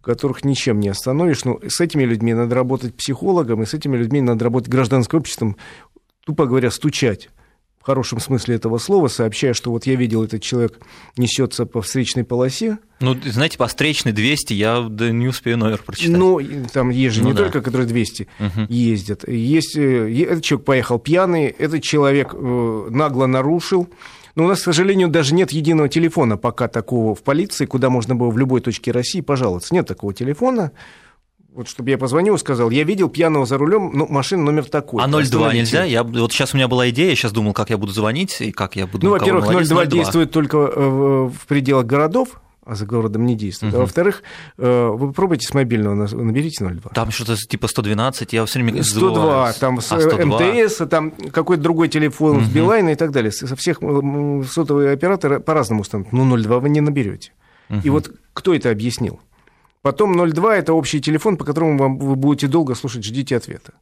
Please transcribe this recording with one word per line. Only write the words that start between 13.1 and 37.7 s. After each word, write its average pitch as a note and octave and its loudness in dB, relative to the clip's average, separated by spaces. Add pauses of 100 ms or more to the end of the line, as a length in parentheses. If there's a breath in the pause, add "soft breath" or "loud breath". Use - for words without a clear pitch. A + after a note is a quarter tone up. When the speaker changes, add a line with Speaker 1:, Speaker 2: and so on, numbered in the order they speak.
Speaker 2:
знаете, C3+ -2
по A#2+ 0
встречной C#3 -2
двести A#2+ 0
я, A2 0
да, A2 -2
не A#2 0
успею A#2+ -4
номер A2 0
прочитать. E3+ 0
Speaker 1:
Ну, F#3 4
и C#3 -8
там B2+ 0
есть B2 2
же A2 2
Speaker 2:
Ну A#2+ 4
Speaker 1:
не A2 0
Speaker 2:
да. G#2+ 2
Speaker 1:
только, C#3 0
которые B2+ 0
двести A#2 -2 (120 loud breath)
Speaker 2:
Мгм. G#2 -2
Speaker 1:
ездят. G#2+ -2
Есть, C#3+ 0
э, B2+ 0
е-, B2 0
этот E3 -2
человек - -2
поехал B2 0
пьяный, E3+ 2
этот D#3 -4
человек, C#3 2
э, A#2 -2
нагло C3+ 0
нарушил. D#3+ 0 (480 loud breath)
Но D#3+ 2
у F3 4
нас, G3 2
к - -8
сожалению, F#3 2
даже D3+ 2
нет F3+ 2
единого D#3 2
телефона D#3+ 2
пока A#2 -2
такого A2 -2
в - -20
полиции, D3 -2
куда C3 0
можно B2 0
было A#2+ 0
в G#2+ 0
любой C3 2
точке A#2+ -4
России B2 -2
пожаловаться. B2 -2
Нет F3+ 0
такого G2+ -6
телефона. F3 -2 (800 loud breath)
Вот B2 -10
чтобы C3 -6
я C3+ 2
позвонил E3 2
и - -2
сказал: A#2+ 0
«Я C#3 2
видел F#3 0
пьяного D3+ 2
за C3+ -2
рулём, F3 2
но D3 2
машина D3 0
номер D3 0
такой». - -4
Speaker 2:
А C3+ 0
ноль D3 2
два A2 2
Speaker 1:
«Остановите». A#2 2
Speaker 2:
нельзя? C3 0
Я A#2+ 0
б-, A#2 -2
вот A#2 0
щас - -2
у C#3 2
меня B2+ 2
была B2 2
идея, D#3 2
я C#3 2
щас A2+ -2
думал, G#2 0
как G#2+ -4